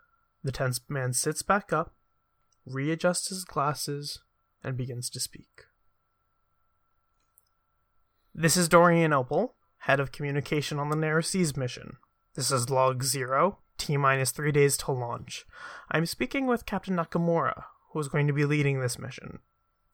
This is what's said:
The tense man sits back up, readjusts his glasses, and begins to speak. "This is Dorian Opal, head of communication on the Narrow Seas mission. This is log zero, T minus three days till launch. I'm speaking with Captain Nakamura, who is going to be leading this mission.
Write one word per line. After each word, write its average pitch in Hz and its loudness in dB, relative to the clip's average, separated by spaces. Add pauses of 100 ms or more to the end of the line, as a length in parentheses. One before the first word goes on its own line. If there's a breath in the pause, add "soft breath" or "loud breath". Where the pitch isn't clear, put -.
(440 soft breath)
The 135 -4
tense 131 -2
man 127 -4
sits - -2
back - 0
up, 160 -2 (720)
readjusts 160 -2
his 185 -10
glasses, 143 -4 (440)
and 127 -4
begins 123 -6
to 123 -10
speak. - -12 (2750)
"This 160 2
is 175 4
Dorian 170 8
Opal, 147 0 (240)
head 139 2
of 135 -4
communication 147 -4
on 147 -2
the 151 0
Narrow 156 0
Seas 160 0
mission. - -8 (380)
This 131 -2
is 123 0
log 131 4
zero, 135 0 (220)
T 147 -2
minus 135 2
three 151 -2
days 143 4
till - -4
launch. 123 -8 (420 loud breath)
I'm 160 2
speaking 269 -4
with 240 0
Captain 190 -4
Nakamura, 170 0 (260)
who 156 -6
is 147 -4
going 147 2
to 143 2
be 147 2
leading 143 0
this 123 -4
mission. - -12 (540)